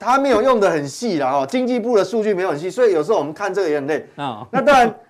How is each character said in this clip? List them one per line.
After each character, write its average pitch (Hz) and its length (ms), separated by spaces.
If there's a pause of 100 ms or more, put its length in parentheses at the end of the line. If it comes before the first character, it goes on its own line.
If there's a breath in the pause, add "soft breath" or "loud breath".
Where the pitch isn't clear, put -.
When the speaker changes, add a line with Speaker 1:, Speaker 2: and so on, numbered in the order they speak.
Speaker 1:
它 240 160
没 269 140
有 214 100
用 254 180
的 190 120
很 147 180
细 180 300
啦， 131 140
哈， 139 120
经 247 220
济 247 120
部 233 200
的 190 40
数 220 200
据 208 100
没 180 80
有 185 80
很 147 100
细， 180 120
所 247 160
以 196 80
有 151 80
时 165 100
候 202 60
我 156 40
们 143 80
看 190 220
这 196 80
个 185 80
也 147 60
很 139 120
累。 147 280
Speaker 2:
哦。 120 360
Speaker 1:
那 262 120
当 285 120
然， 233 240 (120)